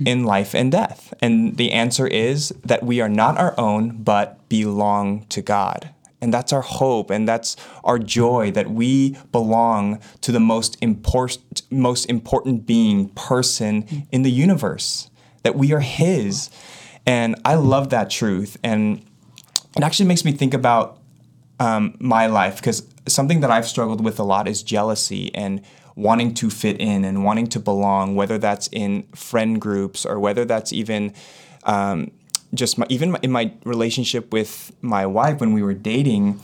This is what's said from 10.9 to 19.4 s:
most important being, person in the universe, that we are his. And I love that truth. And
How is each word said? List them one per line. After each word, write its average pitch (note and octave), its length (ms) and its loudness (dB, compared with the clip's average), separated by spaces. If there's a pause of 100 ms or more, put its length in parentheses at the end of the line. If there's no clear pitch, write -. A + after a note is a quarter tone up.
most B2 380 0
important A#2+ 580 -2
being, G#2+ 520 4
person B2 960 -2
in C3 100 2
the C3 80 2
universe, C#3 800 0 (340)
that A#2 140 0
we C#3 160 2
are D3 80 2
his. C#3+ 680 -2 (560)
And A#2+ 280 2 (120)
I D3 80 4
love C3+ 340 4
that A2+ 220 0
truth. G2+ 520 -2
And G#2+ 380 0 (720)